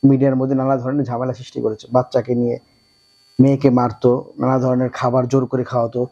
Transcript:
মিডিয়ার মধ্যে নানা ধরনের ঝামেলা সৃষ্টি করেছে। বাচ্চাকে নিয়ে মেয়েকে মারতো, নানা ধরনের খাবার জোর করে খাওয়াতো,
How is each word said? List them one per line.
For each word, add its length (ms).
মিডিয়ার 320
মধ্যে 180
নানা 220
ধরনের 280
ঝামেলা 280
সৃষ্টি 280
করেছে। 320
বাচ্চাকে 420
নিয়ে 240
মেয়েকে 300
মারতো, 680
নানা 200
ধরনের 320
খাবার 380
জোর 180
করে 180
খাওয়াতো, 480